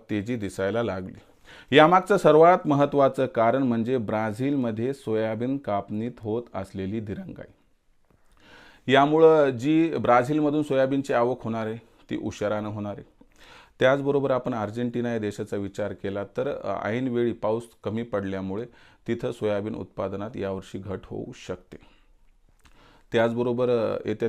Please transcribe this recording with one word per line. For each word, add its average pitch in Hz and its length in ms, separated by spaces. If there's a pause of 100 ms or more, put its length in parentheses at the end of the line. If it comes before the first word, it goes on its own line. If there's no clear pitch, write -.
(100)
तेजी 107 260
दिसायला 101 460
लागली. - 920
यामागचं 180 400
सर्वात 165 500
महत्त्वाचं 139 600
कारण 120 360
म्हणजे 120 360
ब्राझीलमध्ये 113 960
सोयाबीन 113 640
कापणीत 107 640
होत 113 220 (120)
असलेली 95 460
दिरंगाई. 107 520 (1400)
यामुळं 151 580
जी 147 500
ब्राझीलमधून 143 640
सोयाबीनची 135 500
आवक 123 300
होणार 113 240
आहे, 113 100 (340)
ती 120 60
उशिरानं 107 520
होणार 104 300
आहे. - 180 (640)
त्याचबरोबर 139 500
आपण 127 240
अर्जेंटिना 120 580
या 113 60
देशाचा 104 380
विचार 101 360
केला, 98 320
तर, 131 400
अ, 101 220
ऐनवेळी 120 460
पाऊस 113 300 (220)
कमी 110 180
पडल्यामुळे 98 600 (440)
तिथं 120 240
सोयाबीन 104 420
उत्पादनात 98 600
यावर्षी 98 440
घट 98 260
होऊ 107 200 (220)
शकते. - 300 (1400)
त्याचबरोबर, 120 560
अ, 104 400
येत्या 107 200